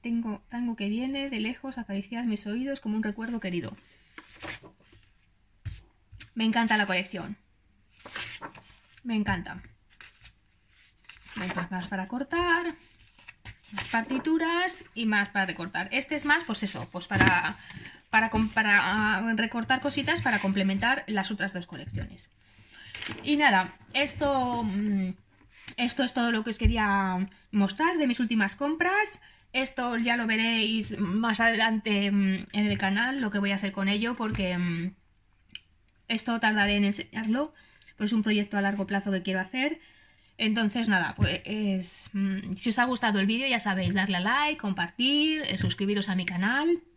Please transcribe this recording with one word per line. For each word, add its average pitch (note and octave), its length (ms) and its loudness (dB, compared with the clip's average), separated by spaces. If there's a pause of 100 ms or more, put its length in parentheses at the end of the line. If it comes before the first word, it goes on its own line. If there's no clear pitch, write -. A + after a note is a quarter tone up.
"Tengo A#3 460 -2
tango A#3+ 300 -4
que G3+ 100 -2
viene C4+ 420 -2
de A3+ 120 -4
lejos, B3 360 -6
acariciar A3+ 500 -4
mis G#3 200 -2
oídos B3+ 320 -4
como G#3+ 160 -2
un A3 80 0
recuerdo A3 380 -4
querido". F3 340 -4 (2500)
Me A3+ 120 0
encanta A3 320 4
la G#3 80 2
colección. F#3 500 -4 (1700)
Me A3+ 140 0
encanta. F#3+ 440 -2 (1800)
Venga, F3+ 320 -4
más F3+ 160 -4
para F#3+ 200 -4
cortar. E4+ 680 0 (960)
Más G3+ 140 -6
partituras D#4+ 1000 0 (120)
y A3+ 100 -4
más G#3 240 2
para G3 160 0
recortar. F3+ 460 -6
Este C#4 240 -2
es C#4+ 100 -4
más, D#4 180 4
pues - 200 -4
eso, C3+ 280 -6
pues F3+ 160 -10
para, F#3 500 4 (520)
para A3 200 4
com-, A3 200 2
para, G#3 300 6 (380)
ah, A3+ 180 0
recortar A#3 440 0
cositas C#4+ 420 0
para A3 180 2
complementar G3 680 2
las G#3 240 -2
otras G3 220 -4
dos F3 120 -8
colecciones. - 640 -10 (960)
Y D4 140 2
nada, G3 380 4 (180)
esto, C4 680 0
mm, G3 480 0 (680)
esto B3 260 0
es B3 100 -2
todo A#3 180 0
lo G#3+ 120 0
que A#3 60 -4
os A3 80 -4
quería G3 720 2 (220)
mostrar G#3+ 460 2
de D4 100 2
mis A#3+ 120 0
últimas A3 360 2
compras. F4 640 0 (340)
Esto B3+ 440 -2
ya A#3 200 2
lo A3+ 100 -2
veréis A3 720 0
más G#3+ 400 0
adelante, A3 720 2
mm, F#3+ 400 2
en G#3 140 2
el G3+ 120 2
canal, A3+ 440 0
lo G#3+ 100 0
que G3+ 80 0
voy G3+ 120 2
a G3 40 0
hacer G3 160 -2
con G3 160 0
ello, A3 280 0
porque, G3 420 -2
mm, F3 380 -2 (1120)
esto A3+ 320 -2
tardaré G#3 380 4
en G3+ 80 4
enseñarlo, A3 680 -2 (420)
pero G#3 100 -2
es G#3 80 0
un G#3+ 100 2
proyecto G#3 340 0
a G3+ 40 2
largo G3 260 0
plazo G3 240 0
que F#3+ 100 0
quiero F#3+ 180 -2
hacer. C4 400 -2 (600)
Entonces, A3 480 2
nada, F3+ 280 2
pues, F#3+ 1000 -2
mm, G3 420 -2
si A#3 140 -2
os A3 100 0
ha A#3+ 60 4
gustado A#3 340 0
el F#3+ 60 4
vídeo, A#3 200 0
ya A#3+ 140 0
sabéis, F#3 340 0
darle G3 240 2
a - 40 0
like, D4 360 2
compartir, C4 880 0
eh, F#3 120 -4
suscribiros G3 500 0
a F#3+ 80 0
mi F3+ 100 0
canal B3 540 0 (180)